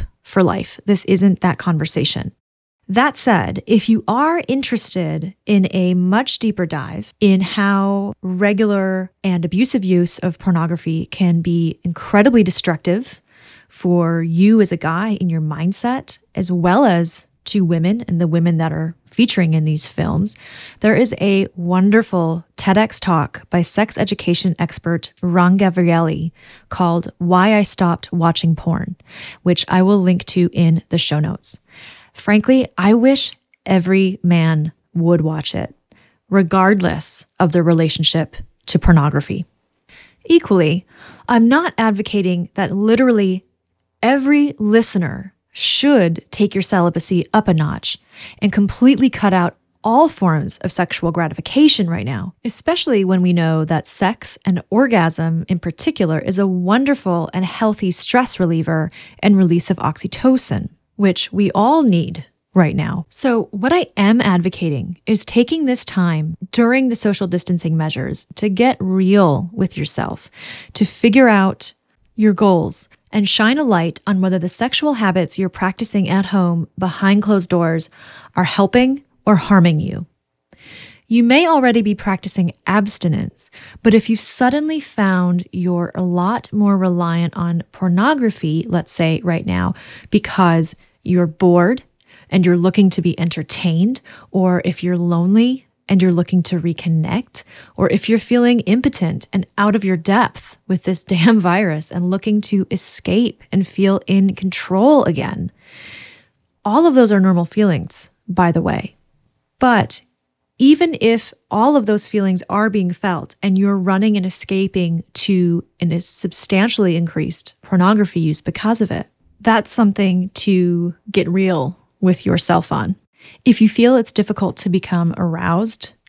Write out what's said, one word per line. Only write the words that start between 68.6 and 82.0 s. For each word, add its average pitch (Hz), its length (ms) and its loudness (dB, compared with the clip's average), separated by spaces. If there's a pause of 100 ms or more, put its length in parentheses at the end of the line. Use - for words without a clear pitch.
real 185 760 2
with - 240 -4
yourself, - 540 -6 (440)
to - 100 0
figure 240 440 4
out 196 440 0 (420)
your 214 200 2
goals, 185 540 0 (220)
and 202 180 0
shine 226 300 0
a 302 60 0
light 170 420 0
on 196 140 0
whether 185 180 0
the 175 100 -4
sexual 269 460 -2
habits 185 440 -2
you're 190 100 -2
practicing 190 600 -4
at 190 180 0
home 175 420 0 (100)
behind 196 440 0
closed 196 280 0
doors 165 380 0 (480)
are 180 80 0
helping 247 580 2 (240)
or 208 100 6
harming 170 440 4
you. 180 260 -8 (1000)
You 233 160 2
may 262 240 4
already 254 360 2
be 208 120 0
practicing 190 580 -4 (140)